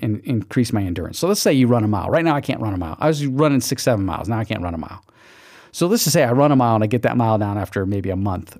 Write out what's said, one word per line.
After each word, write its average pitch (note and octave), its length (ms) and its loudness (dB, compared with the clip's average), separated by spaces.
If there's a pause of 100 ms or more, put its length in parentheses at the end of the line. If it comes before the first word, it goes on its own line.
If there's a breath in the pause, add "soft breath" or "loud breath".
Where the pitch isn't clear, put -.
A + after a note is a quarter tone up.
and A2+ 220 -2
increase A#2+ 480 -2
my G#2+ 100 0
endurance. E2+ 380 -6
So E3+ 80 0
let's G3+ 120 0
say F#3 120 2
you C3 160 4
run A#2 160 4
a G#2+ 40 0
mile. F#2 220 -2
Right E3 140 2
now, D#3+ 100 2
I C#3+ 60 0
can't - 200 -6
run G#2+ 140 -4
a F2+ 40 -4
mile. E2 200 -8
I - 80 -2
was D3+ 200 0
running C#3 340 2
six, B2 240 -4
seven A2 200 2
miles. E2+ 240 -4
Now A2+ 120 -2
I A2+ 40 -4
can't G#2+ 160 -6
run F2 140 -6
a E2 40 -6
mile. - 260 -14 (720 loud breath)
So E3+ 120 0
let's A3 180 0
just - 80 0
say E3+ 100 4
I A#2+ 100 2
run C#3+ 200 4
a C#3 40 4
mile A#2+ 180 4
and A2 100 2
I - 20 4
get A#2 140 0
that A#2 160 0
mile A2+ 220 2
down G2+ 180 -2
after G2 300 -4
maybe G2 240 -2
a F#2 60 -2
month, F#2 440 -4